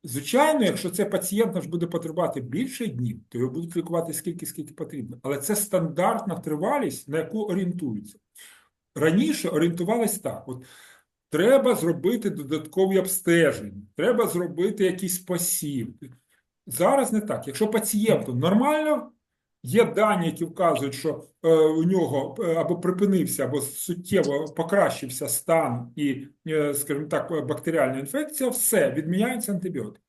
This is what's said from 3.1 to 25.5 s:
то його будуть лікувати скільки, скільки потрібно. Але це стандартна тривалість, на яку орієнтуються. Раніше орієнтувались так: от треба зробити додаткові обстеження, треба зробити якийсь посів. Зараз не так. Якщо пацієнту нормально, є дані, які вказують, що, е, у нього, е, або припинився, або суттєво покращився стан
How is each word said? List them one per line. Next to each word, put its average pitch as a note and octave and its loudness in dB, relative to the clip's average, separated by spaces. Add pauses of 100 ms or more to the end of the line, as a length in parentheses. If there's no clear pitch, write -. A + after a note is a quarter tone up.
то A#2+ -8
його B2+ -2
будуть E3 -8
лікувати E3 -4
скільки, E3 -8
скільки - -14
потрібно. D3+ -10
Але C#3 -4
це G#3 -2
стандартна F3+ -2
тривалість, F3+ -4
на D3+ -4
яку G#3 -4
орієнтуються. F3 -4 (760)
Раніше F3+ 2
орієнтувались F3 0
так: - -8
от B2+ -12 (680)
треба A#3+ 6
зробити E3+ 0
додаткові D#3 0
обстеження, C3+ 2 (140)
треба A3 2
зробити F3+ 0
якийсь F3+ -2
посів. C#3+ -4 (720)
Зараз A3 2
не G#3+ 2
так. - -6
Якщо G#3 0
пацієнту G#3 0
нормально, C#4 2 (500)
є F3+ 4
дані, F#3+ 2
які E3 -2
вказують, D3 0
що, - -4 (180)
е, E3 8
у D#3 6
нього, D#3 2
е, E3 0
або E3+ 0
припинився, F3+ 2
або C3 -2
суттєво D#3+ -2
покращився D#3+ 0
стан B2 0